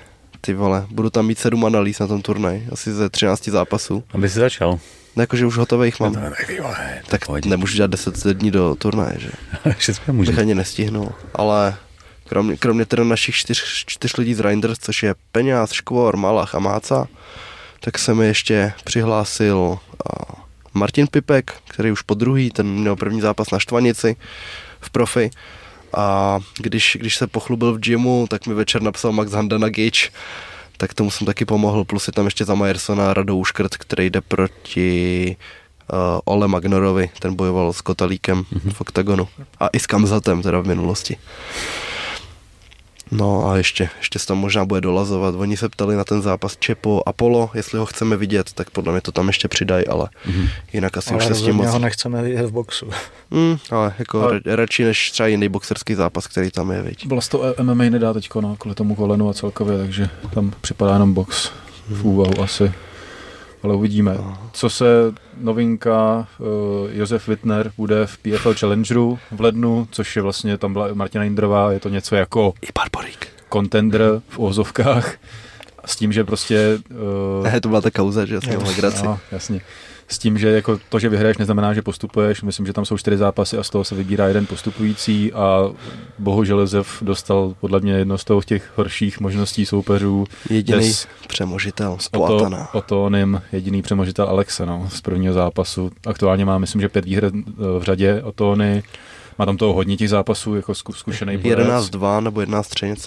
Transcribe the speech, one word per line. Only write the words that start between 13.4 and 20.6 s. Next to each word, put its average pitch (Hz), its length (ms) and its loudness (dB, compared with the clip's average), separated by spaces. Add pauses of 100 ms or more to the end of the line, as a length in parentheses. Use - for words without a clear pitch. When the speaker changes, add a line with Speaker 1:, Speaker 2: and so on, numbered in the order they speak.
Speaker 1:
čtyř - 300 -6
lidí 120 160 2
z 107 60 -4
Reinders, 104 400 2
což - 240 -4
je 101 120 2 (160)
Peňáz, 120 400 2
Škvor, 120 460 2
Malach 101 380 2
a 78 40 0
Máca, 110 480 0 (720)
tak - 200 -6
se - 140 2
mi 110 140 4
ještě 107 460 2 (100)
přihlásil, 104 920 2 (320)
a, - 240 -10 (400)